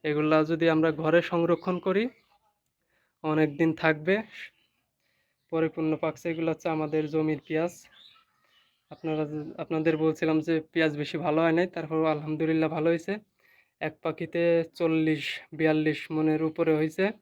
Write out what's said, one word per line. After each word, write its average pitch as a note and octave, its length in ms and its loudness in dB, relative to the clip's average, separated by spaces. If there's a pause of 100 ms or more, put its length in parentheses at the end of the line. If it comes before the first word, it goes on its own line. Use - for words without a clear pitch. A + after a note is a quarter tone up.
এগুলা D3+ 400 2
যদি D#3+ 240 0
আমরা D#3+ 240 4
ঘরে D#3 300 4
সংরক্ষণ E3+ 560 0
করি, G3 260 0 (1200)
অনেক D#3 320 2
দিন D#3+ 180 4
থাকবে, D#3+ 400 0 (1400)
পরিপূর্ণ D#3+ 440 -2
পাকছে। D#3 340 -6
এগুলো D#3+ 200 -4
হচ্ছে D#3 180 -6
আমাদের D#3 420 -2
জমির D#3 360 -2
পেঁয়াজ। D#3+ 260 -2 (1200)
আপনারা, D#3 340 -4 (340)
আপনাদের D#3+ 380 0
বলছিলাম D#3+ 440 2
যে E3 140 -2 (180)
পেঁয়াজ D#3+ 240 2
বেশি D3 220 -6
ভালো D3+ 240 0
হয় E3 100 4
নাই, F3 140 2
তারপর D#3+ 400 -6
আলহামদুলিল্লাহ D#3 640 0
ভালো D#3+ 200 0
হয়েছে। E3+ 220 -2 (680)
এক D#3 220 -6
পাখিতে E3 400 -4 (320)
চল্লিশ D#3 500 0 (280)
বিয়াল্লিশ D#3 480 2 (100)
মনের D#3 320 0
উপরে D#3+ 340 0
হয়েছে। D#3+ 280 0 (180)